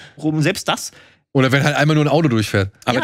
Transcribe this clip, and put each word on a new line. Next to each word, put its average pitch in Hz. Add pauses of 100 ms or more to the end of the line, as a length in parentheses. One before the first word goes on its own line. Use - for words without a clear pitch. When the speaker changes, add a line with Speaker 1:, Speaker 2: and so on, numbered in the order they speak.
(160)
Speaker 1:
rum. 156
Selbst 170
das. - (400)
Speaker 2:
Oder 131
wenn 139
halt 147
einmal 151
nur 151
ein 143
Auto 151
durchfährt. 107 (120)
Speaker 3:
Aber 120